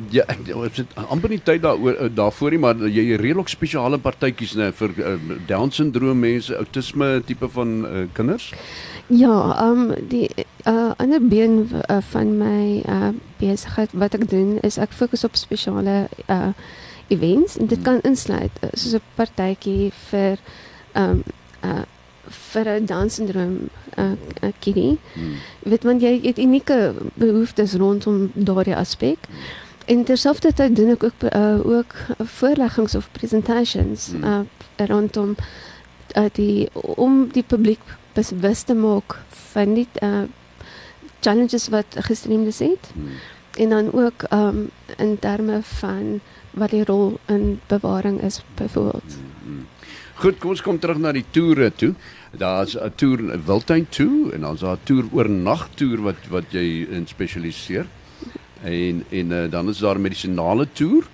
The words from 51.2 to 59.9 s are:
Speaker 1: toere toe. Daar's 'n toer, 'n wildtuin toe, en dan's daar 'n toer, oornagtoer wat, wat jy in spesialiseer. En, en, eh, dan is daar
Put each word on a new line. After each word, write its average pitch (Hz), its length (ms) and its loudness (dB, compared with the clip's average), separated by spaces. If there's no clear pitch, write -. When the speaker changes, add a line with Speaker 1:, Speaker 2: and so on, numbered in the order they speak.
Speaker 1:
toere 156 440 4
toe. 160 200 2
Daar's 95 400 -2
'n 107 180 -6
toer, 131 240 4
'n 87 280 -6
wildtuin 151 420 2
toe, 269 440 2
en 78 80 -8
dan's 76 200 -6
daar 92 160 -2
'n - 80 -16
toer, 131 280 4
oornagtoer 110 880 0
wat, 98 140 -2
wat 87 220 -4
jy 85 400 -2
in 87 160 -6
spesialiseer. 90 800 -8
En, 87 480 -2
en, 90 220 -4
eh, 85 180 -2
dan 87 180 -2
is 104 100 -4
daar 101 180 0